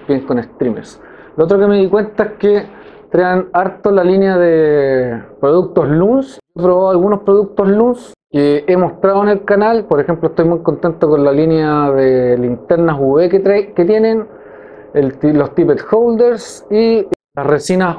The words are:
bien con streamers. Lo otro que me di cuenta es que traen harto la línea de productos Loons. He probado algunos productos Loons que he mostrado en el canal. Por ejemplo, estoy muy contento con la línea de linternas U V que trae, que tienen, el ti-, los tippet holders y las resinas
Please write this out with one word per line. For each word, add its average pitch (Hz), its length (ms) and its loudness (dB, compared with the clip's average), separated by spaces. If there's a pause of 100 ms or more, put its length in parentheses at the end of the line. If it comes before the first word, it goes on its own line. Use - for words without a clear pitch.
bien 135 180 -2
con 123 160 -4
streamers. 110 600 -8 (340)
Lo 156 100 0
otro 196 140 2
que 202 80 2
me 202 100 2
di 190 120 2
cuenta 208 340 -2
es 208 100 -8
que 208 440 -2 (340)
traen 185 400 0
harto 185 400 -2
la 190 120 2
línea 190 340 2
de 143 840 0 (200)
productos 160 480 0
Loons. 214 500 0 (160)
He 165 60 -12
probado 180 280 2
algunos 196 320 0
productos 202 460 0
Loons 233 460 0 (180)
que 147 360 0
he 180 100 2
mostrado 190 460 0
en 208 60 0
el 202 140 -2
canal. 214 420 0
Por 151 140 0
ejemplo, 165 300 -2
estoy 165 160 -2
muy 165 140 0
contento 165 500 -2
con 147 140 2
la 143 80 2
línea 151 600 0
de 127 460 2
linternas 143 640 -2
U 135 160 2
V 175 140 2
que 190 100 2
trae, 196 340 0
que 175 120 0
tienen, 220 420 0 (680)
el 139 260 -2
ti-, 151 140 0
los 143 220 0
tippet 147 260 0 (100)
holders 233 800 -2
y 220 360 0 (300)
las 139 120 -6
resinas 170 520 -2